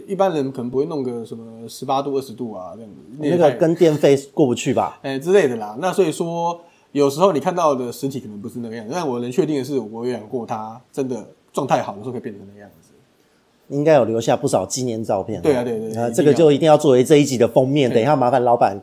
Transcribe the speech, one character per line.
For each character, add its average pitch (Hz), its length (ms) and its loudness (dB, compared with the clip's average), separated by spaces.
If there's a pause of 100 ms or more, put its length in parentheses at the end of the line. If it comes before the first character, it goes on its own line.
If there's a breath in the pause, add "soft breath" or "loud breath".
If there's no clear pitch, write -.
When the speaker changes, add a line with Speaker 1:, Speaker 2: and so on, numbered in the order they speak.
Speaker 1:
一 196 80 -6
般 190 160 0
人 139 200 -4
可 131 100 -10
能 120 80 -8
不 131 80 -4
会 143 80 0
弄 160 160 -6
个 120 240 -8
什 120 100 -14
么 113 80 -16 (240)
十 - 160 -16
八 135 200 -2
度、 139 120 -4
二 135 60 -2
十 113 120 -16
度 113 200 -10
啊， 92 220 -14
这 110 60 -18
样 110 100 -20
子。 - 60 -20 (200)
Speaker 2:
那 151 180 0
个 170 220 6
跟 165 160 2
电 160 220 4
费 143 200 4 (200)
过 160 100 4
不 120 80 2
去 120 180 -2
吧？ 101 300 -2
Speaker 1:
哎， 135 160 -6
之 160 160 0
类 190 140 4
的 123 80 -2
啦。 107 240 -10
那 180 120 -2
所 185 140 2
以 156 60 0
说， 170 480 -6 (320 soft breath)
有 143 180 2
时 139 100 -4
候 190 120 4
你 151 80 -2
看 175 160 -2
到 160 200 2
的 123 160 -6
实 - 160 -8
体 135 120 -8
可 - 80 -12
能 104 120 -14
不 101 80 -12
是 120 120 -12
那 117 100 -10
个 110 60 -12
样 117 120 -12
子， 117 60 -10
但 170 140 -4
我 123 120 -4
能 120 120 -6
确 156 140 0
定 151 120 -4
的 131 60 -4
是， 139 160 -6
我 113 260 -8
有 123 60 -4
养 113 180 -8
过 117 160 -8
它， 110 340 -10 (120)
真 135 160 -6
的 117 180 -10 (260)
状 151 160 -4
态 131 140 0
好 107 120 -10
的 98 60 -16
时 107 60 -16
候 131 60 -8
可 123 60 -10
以 113 40 -10
变 110 140 -14
成 98 120 -20
那 98 60 -20
个 104 60 -20
样 101 100 -20 (120)
子。 - 80 -20 (800)
Speaker 2:
应 143 140 -2
该 156 120 6
有 123 100 6
留 113 160 0
下 123 160 2
不 139 100 -4
少 104 180 0
纪 127 180 -6
念 113 200 -4
照 101 200 -2
片。 98 180 -8
Speaker 1:
对 143 140 2
啊， 123 80 -2
对， 120 160 -4
对， 110 120 -8
对， 113 100 -6
Speaker 2:
啊， 120 100 -2
这 147 120 0
个 143 80 6
就 151 200 6
一 143 60 2
定 160 100 2
要 151 100 8
作 143 140 2
为 127 120 6
这 147 140 6
一 147 80 6
集 131 100 -2
的 113 120 4
封 131 200 2
面， 139 220 2
Speaker 1:
对。 117 60 -2
Speaker 2:
等 113 80 4
一 - 20 2
下 151 100 4
麻 127 140 2
烦 123 140 2
老 120 120 6
板 101 280 2